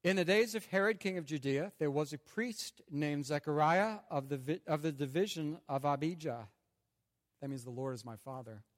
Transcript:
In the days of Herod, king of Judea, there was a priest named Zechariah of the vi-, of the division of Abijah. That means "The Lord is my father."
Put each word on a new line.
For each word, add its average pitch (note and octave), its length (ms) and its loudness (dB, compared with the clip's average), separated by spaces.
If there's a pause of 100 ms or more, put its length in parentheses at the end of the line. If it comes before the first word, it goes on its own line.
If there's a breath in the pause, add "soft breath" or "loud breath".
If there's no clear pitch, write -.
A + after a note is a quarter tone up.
In F#3 140 4
the F#3 80 4
days G#3+ 320 4
of G#3+ 120 -2
Herod, G3 340 2
king F#3 160 -2
of D#3+ 80 -4
Judea, C#3 520 0
there D3 140 2
was D3 220 0
a C#3+ 40 -8
priest - 720 -6
named D3 360 0
Zechariah D#3 720 4 (120)
of C#3 200 -2
the C#3+ 80 -2
vi-, C#3 280 -2
of D#3 160 0
the D#3+ 120 0
division D3+ 640 0 (100)
of C3+ 160 -2
Abijah. C#3+ 640 -2 (920)
That C#3 80 -6
means C3 160 -8
"The B2+ 40 -10
Lord B2+ 260 -4
is A2 100 -14
my A2+ 100 -12
father." A#2 480 -14 (140)